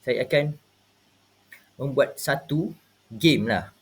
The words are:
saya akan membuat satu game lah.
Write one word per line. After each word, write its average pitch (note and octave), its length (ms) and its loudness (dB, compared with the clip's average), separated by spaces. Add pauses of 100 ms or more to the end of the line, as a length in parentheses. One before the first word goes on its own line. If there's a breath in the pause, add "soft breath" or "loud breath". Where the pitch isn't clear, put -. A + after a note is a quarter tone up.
saya B2 240 -2
akan D3 260 2 (1300 loud breath)
membuat C3+ 400 0
satu D3+ 560 -2 (320)
game A2+ 400 2
lah. G#2 240 -2 (100)